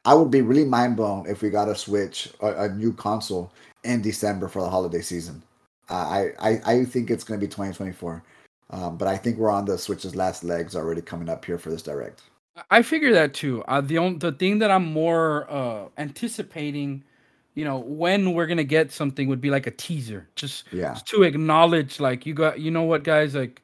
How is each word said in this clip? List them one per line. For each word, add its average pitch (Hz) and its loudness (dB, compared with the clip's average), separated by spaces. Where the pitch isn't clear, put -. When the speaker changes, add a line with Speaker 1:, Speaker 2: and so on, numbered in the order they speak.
Speaker 1:
I 131 8
would 156 6
be 135 6
really 135 4
mind 120 2
blown 101 -2
if 101 -6
we 104 0
got 104 0
a 104 -2
Switch, - -4
a, 101 0
a 101 0
new 107 -2
console 101 -4
in 120 0
December 101 -2
for 92 -6
the 90 -2
holiday 87 0
season. 85 -8
Uh, 90 -6
I, 90 -2
I, 113 0
I 127 4
think 123 -2
it's 110 -2
gonna 107 -6
be 101 -2
twenty 98 -6
twenty-four, 87 -8
um, 87 -6
but 95 -2
I 95 0
think 117 -2
we're 110 2
on 101 0
the 95 -2
Switch's 92 -8
last 92 -4
legs 85 -4
already 82 -4
coming 85 -10
up - -8
here 87 -6
for 80 -12
this 80 -8
Direct. 69 -10
Speaker 2:
I 226 8
figure 302 0
that 151 4
too. 127 -4
Uh, 143 0
the 143 -2
on-, 175 0
the 165 -2
thing 196 0
that 208 4
I'm 190 4
more, 160 2
uh, 120 -4
anticipating, 147 -6
you 151 -4
know, 135 -4
when 175 0
we're 165 2
gonna 165 0
get 147 4
something 139 -2
would 135 -2
be 143 0
like 139 2
a - -4
teaser, 110 -8
just, - -8
Speaker 1:
Yeah. 90 -4
Speaker 2:
just - -14
to 208 6
acknowledge, 160 4
like, 127 0
"You 156 -6
got, 156 2
you 156 -2
know 165 0
what, 165 2
guys, 151 4
like, 127 -4